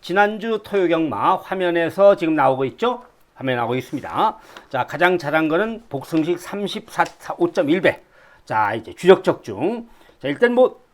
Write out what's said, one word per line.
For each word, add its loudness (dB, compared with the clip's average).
지난주 0
토요경마 0
화면에서 2
지금 -2
나오고 2
있죠? -4
화면 -2
나오고 -2
있습니다. -4
자, -2
가장 2
잘한 0
거는 -2
복승식 -4
삼십사, -6
오점일 0
배. 0
자, -2
이제 -10
주력 4
적중. -4
자, -6
일단 2
뭐 4